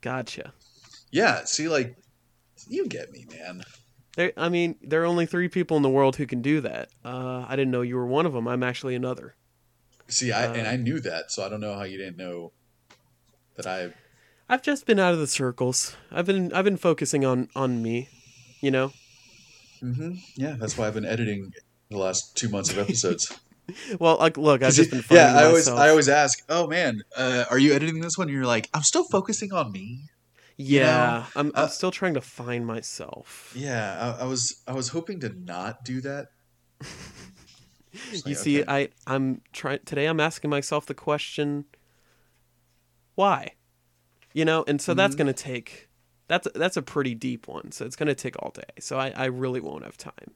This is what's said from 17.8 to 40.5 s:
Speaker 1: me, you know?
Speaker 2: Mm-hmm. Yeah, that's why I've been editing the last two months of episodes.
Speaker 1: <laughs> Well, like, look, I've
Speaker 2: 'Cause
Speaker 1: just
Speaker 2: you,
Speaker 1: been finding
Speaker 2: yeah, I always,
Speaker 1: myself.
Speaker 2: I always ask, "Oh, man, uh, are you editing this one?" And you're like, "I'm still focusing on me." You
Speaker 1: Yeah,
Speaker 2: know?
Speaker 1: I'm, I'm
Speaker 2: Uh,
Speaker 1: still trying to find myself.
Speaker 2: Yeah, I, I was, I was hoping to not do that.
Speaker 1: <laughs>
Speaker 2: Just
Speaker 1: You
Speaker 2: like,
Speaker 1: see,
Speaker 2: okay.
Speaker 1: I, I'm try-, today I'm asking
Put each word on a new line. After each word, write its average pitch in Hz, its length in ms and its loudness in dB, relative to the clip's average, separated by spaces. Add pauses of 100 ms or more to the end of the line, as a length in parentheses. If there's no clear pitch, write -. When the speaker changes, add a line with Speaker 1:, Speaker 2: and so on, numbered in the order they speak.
Speaker 1:
me, 117 280 -4 (520)
you 139 80 2
know? 135 240 0 (880)
Speaker 2:
Mm-hmm. 151 360 -6 (180)
Yeah, 139 240 -6
that's 107 180 -6
why 113 80 -2
I've 107 80 -2
been 107 100 -4
editing 101 480 -4 (380)
the 104 80 -8
last 92 400 -4
two 117 120 -4
months 101 220 -2
of 95 60 -4
episodes. 98 600 -2
Speaker 1:
<laughs> - 60 -20 (560)
Well, 165 200 6
like, 160 180 4
look, 143 240 4
I've 131 60 4
Speaker 2:
'Cause 131 80 6
Speaker 1:
just 160 160 6
Speaker 2:
you, 135 60 -2
Speaker 1:
been 120 40 -2
finding 165 320 12
Speaker 2:
yeah, 143 80 10
I 151 40 10
always, 160 200 8
Speaker 1:
myself. 123 140 2
Speaker 2:
I 147 100 10
always 156 180 8
ask, 139 300 4 (120)
"Oh, 165 180 2
man, 143 340 0 (160)
uh, 127 320 0
are 123 80 4
you 143 160 8
editing 160 260 0
this 165 160 -4
one?" 180 120 -2
And 139 100 -4
you're 131 80 0
like, 117 300 0
"I'm 156 80 0
still 330 220 2
focusing 202 480 -2
on 147 180 -2
me." 104 300 -12 (540)
You 139 260 4
Speaker 1:
Yeah, 127 120 6
Speaker 2:
know? 120 320 2 (100)
Speaker 1:
I'm, 147 200 0
I'm 143 80 2
Speaker 2:
Uh, 156 60 0
Speaker 1:
still - 200 -4
trying 180 240 -2
to 131 80 -2
find 120 460 -6
myself. - 880 -12
Speaker 2:
Yeah, 120 640 -4
I, - 20 -6
I 127 40 -6
was, 127 420 -4
I - 60 -6
was 127 160 -4
hoping 165 320 -8
to 117 80 -6
not 92 540 -10
do 127 180 -6
that. 139 260 -10 (520)
Speaker 1:
<laughs> - 20 -16 (1300)
Speaker 2:
Just 185 160 -10
Speaker 1:
You 139 80 -4
Speaker 2:
like, - 80 -10
Speaker 1:
see, 143 180 2
Speaker 2:
okay. - 100 -2
Speaker 1:
I, 139 180 0 (220)
I'm 131 300 -2 (100)
try-, 143 260 -6
today 143 280 -4
I'm 160 140 0
asking 151 320 -2